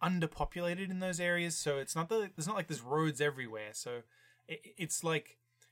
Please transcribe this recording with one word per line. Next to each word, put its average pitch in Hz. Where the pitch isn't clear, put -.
underpopulated 175
in 185
those 180
areas, 175
so 143
it's 135
not 165
the, 214
it's 156
not 208
like 185
there's 135
roads 147
everywhere, 120
so 120
it, 165
it's -
like, 160